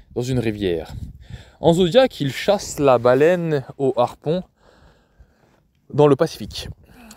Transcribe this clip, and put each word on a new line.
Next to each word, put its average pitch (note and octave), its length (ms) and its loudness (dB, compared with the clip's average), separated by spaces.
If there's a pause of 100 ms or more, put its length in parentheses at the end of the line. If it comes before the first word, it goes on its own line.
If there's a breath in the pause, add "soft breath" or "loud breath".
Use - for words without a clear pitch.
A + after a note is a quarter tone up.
(140)
dans A#2 80 -4
une B2+ 160 -4
rivière. G2+ 560 -4 (640 loud breath)
En E3 140 4
zodiaque, F#3+ 480 2
il C#3 100 -4
chasse - 460 -4
la C3+ 180 6
baleine D3 720 2 (100)
au C3+ 220 -2
harpon D3 440 -4 (1500 soft breath)
dans C#3+ 140 4
le C#3+ 100 4
Pacifique. - 540 -6 (460 loud breath)